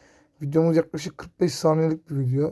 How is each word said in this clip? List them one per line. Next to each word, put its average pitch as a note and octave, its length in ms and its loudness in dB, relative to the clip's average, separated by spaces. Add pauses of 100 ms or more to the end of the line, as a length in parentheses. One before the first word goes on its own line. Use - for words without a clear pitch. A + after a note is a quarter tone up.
(420)
Videomuz D#3+ 340 2
yaklaşık D#3+ 420 -2
kırk - 220 -14
beş F3+ 160 0
saniyelik D#3+ 540 0
bir C#3 100 -4
video. C3+ 320 0